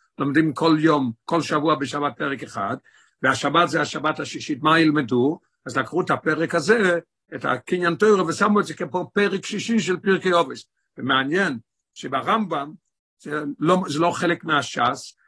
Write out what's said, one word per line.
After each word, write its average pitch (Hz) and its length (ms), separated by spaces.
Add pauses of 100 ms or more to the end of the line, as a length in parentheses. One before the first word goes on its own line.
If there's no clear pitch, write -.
(180)
לומדים 143 360
כל 165 260
יום, 147 320 (120)
כל 165 180
שבוע 151 320
בשבת 143 420
פרק 139 260
אחד, 113 340 (460)
והשבת 147 460
זה 156 120
השבת 151 400
השישית, 139 420
מה 156 160
ילמדו? 147 640 (260)
אז 120 100
לקחו 135 240
את 180 100
הפרק 156 440
הזה, 175 440 (360)
את - 100
הקניין 170 500
תורה, 202 320
ושמו 202 340
את - 60
זה 156 80
כמו 180 400
פרק 196 320
שישי 220 340
של 180 160
פרקי 185 360
אובס. 170 320 (340)
ומעניין 135 600 (360)
שברמב"ם, 151 800 (500)
זה 151 200 (160)
לא, 180 300
זה 143 100
לא 170 120
חלק 170 340
מהש"ס, 131 720 (120)